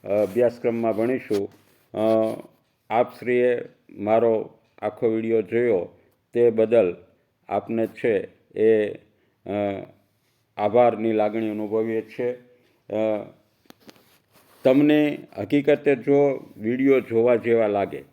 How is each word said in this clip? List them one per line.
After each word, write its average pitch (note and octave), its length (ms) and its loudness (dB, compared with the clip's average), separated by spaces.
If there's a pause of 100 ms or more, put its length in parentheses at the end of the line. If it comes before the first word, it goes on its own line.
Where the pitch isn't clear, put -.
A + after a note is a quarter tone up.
અ, G2 40 -14
અભ્યાસક્રમમાં A2+ 880 0
ભણીશું. A2+ 520 -4 (460)
અ, A2 420 0 (540)
આપશ્રીએ B2 680 0 (320)
મારો A2 680 0 (200)
આખો G#2+ 300 -4
વીડિયો A2+ 340 0
જોયો A2+ 460 -2 (440)
તે A#2+ 180 4
બદલ A2 460 2 (520)
આપને A2 380 -4
છે G#2+ 420 -4 (260)
એ, G#2+ 380 2 (540)
અ, F#2+ 40 -12 (1040)
આભારની A2 560 2
લાગણી G#2+ 380 -2
અનુભવીએ A2 520 -4
છીએ. B2 300 -6 (640)
અ, G#2+ 300 -2 (1400)
તમને D3 540 4 (200)
હકીકતે C#3+ 580 0
જો C#3 500 0 (100)
વીડિયો B2+ 440 2
જોવા A#2 360 2
જેવા A2+ 300 0
લાગે F#2 460 -4